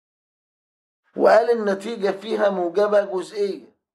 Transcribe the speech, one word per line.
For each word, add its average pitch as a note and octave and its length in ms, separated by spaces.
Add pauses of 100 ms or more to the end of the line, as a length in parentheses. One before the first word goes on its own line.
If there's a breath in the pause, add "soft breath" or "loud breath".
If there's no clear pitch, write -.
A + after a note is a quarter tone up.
(1160)
وقال G#3+ 340
النتيجة G3+ 600
فيها G#3 380
موجبة G3 560
جزئية. F#3 640 (260)